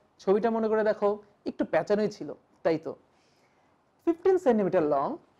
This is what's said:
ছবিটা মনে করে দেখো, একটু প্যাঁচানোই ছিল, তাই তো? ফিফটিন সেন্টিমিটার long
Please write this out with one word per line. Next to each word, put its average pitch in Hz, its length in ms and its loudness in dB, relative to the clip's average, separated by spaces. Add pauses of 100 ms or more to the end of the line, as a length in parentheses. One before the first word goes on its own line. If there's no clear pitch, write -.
(240)
ছবিটা 208 320 2
মনে 220 160 -2
করে 220 180 2
দেখো, 208 200 0 (400)
একটু - 140 -4 (100)
প্যাঁচানোই 202 420 0
ছিল, 151 140 -12 (340)
তাই 165 220 0
তো? 135 60 -10 (1120)
ফিফটিন 359 420 2
সেন্টিমিটার 190 380 2 (100)
long 147 180 0 (280)